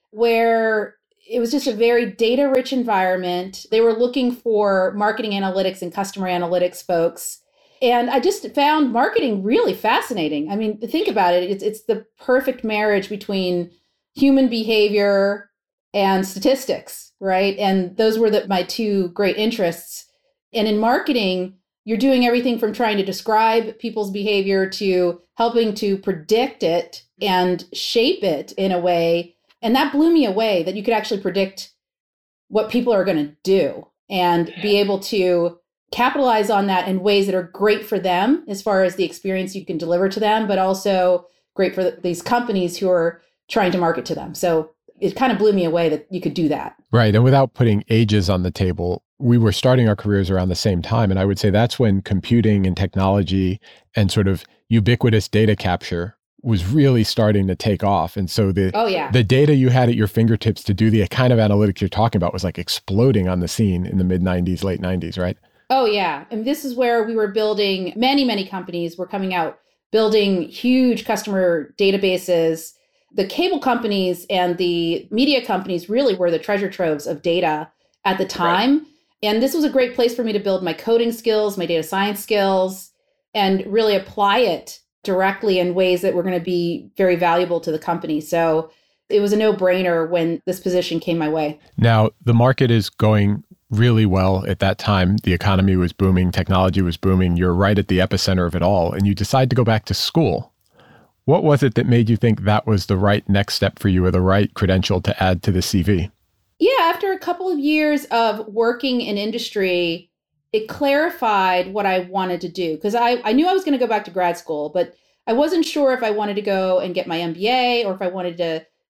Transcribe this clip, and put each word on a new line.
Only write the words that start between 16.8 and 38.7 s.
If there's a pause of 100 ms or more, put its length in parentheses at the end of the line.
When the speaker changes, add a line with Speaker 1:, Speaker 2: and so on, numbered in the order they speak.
Speaker 1:
right?
And
those
were
the,
my
two
great
interests. (460)
And
in
marketing, (300)
you're
doing
everything
from
trying
to
describe
people's
behavior
to (160)
helping
to
predict
it (180)
and
shape
it
in
a
way. (260)
And
that
blew
me
away,
that
you
could
actually
predict (760)
what
people
are
gonna
do (200)
and (100)
be
able
to (320)
capitalize
on
that
in
ways
that
are
great
for
them
as
far